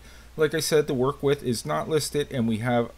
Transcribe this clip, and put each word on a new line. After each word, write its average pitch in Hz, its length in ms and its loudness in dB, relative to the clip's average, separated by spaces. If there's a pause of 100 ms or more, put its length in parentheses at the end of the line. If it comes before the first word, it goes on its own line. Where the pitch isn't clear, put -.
(360)
Like 156 180 2
I 160 60 0
said, 151 260 2
the 151 80 -2
work 123 280 0
width 139 200 2
is 123 220 -2
not 151 240 -4
listed, 147 420 -2
and 127 160 -2
we 113 120 0
have 120 400 0